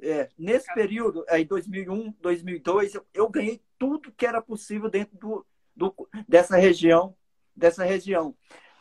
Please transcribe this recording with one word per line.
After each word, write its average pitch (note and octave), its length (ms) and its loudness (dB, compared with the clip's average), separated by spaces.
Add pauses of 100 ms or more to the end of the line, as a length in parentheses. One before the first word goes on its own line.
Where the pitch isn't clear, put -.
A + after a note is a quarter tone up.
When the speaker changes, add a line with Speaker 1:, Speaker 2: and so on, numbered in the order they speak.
Speaker 1:
é, D3 380 -4
nesse A3 300 -2
Speaker 2:
Cara. A3 120 -2
Speaker 1:
período, G#3 480 -2
aí E3 160 2
dois F3+ 240 -4
mil F#3+ 140 -8
e F3+ 80 -10
um, A3 200 -6 (120)
dois F3 200 -2
mil F3+ 140 -8
e - 20 -12
dois, G3 360 0
eu, - 180 -14
eu G#3 160 2
ganhei A3+ 320 -2 (180)
tudo C#4 340 -4
que - 120 -2
era A3+ 160 -2
possível G#3+ 480 -8
dentro G3+ 300 -4
do, G#3+ 280 -10 (300)
do, F#3+ 180 -2 (320)
dessa F3 300 4
região, F3 580 4 (400)
dessa E3+ 300 2
região. F#3 500 -4 (460)